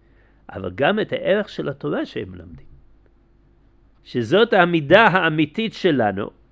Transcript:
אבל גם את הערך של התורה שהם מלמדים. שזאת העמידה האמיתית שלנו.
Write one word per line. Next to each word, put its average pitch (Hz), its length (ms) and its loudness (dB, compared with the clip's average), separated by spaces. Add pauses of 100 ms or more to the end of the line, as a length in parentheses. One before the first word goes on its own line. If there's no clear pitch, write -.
(500)
אבל 95 260 -10
גם 175 240 0
את - 140 -6
הערך 196 360 -2
של 147 200 -8
התורה 160 360 -8
שהם 98 260 -12
מלמדים. 87 360 -20 (1400)
שזאת 160 500 0
העמידה 175 520 4
האמיתית 165 680 0
שלנו. 113 560 0 (220)